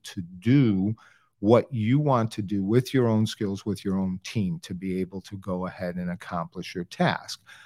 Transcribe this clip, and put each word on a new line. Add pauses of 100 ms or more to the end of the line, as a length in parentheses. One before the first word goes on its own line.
to
do (460)
what
you
want
to
do
with
your
own
skills,
with
your
own
team,
to
be
able
to
go
ahead
and
accomplish
your
task. (240)